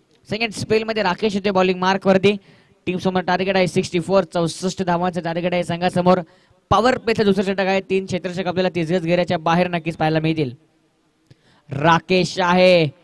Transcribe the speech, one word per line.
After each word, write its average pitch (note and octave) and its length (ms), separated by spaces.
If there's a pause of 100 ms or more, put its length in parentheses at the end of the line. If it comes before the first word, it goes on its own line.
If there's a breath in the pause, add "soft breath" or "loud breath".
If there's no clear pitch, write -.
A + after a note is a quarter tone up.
(300)
Second G#3+ 220
स्पेलमध्ये A3 520
राकेश F#3 320
येते G3+ 160
bowling F#3 280
मार्कवरती. F#3+ 560 (520 soft breath)
टीमसमोर F#3 360
target F#3 320
आहे F#3 120
सिक्स्टी F#3 320
फोर, F#3 240
चौसष्ट F3 600
धावांचं F3 380
target E3+ 320
आहे F3 100
संघासमोर. F3+ 560 (520 soft breath)
पॉवर A3+ 260
प्लेचं A3 260
दुसरं G3+ 220
षटक F#3+ 140
आहे, G3 220
तीन F#3+ 240
क्षेत्ररक्षक F3+ 420
आपल्याला F3+ 280
तिसऱ्याच E3+ 280
घेऱ्याच्या F3 340
बाहेर E3+ 300
नक्कीच E3 300
पाहायला D#3+ 220
मिळतील. D#3 320 (1200 soft breath)
राकेश E3 680
आहे F3+ 480 (160)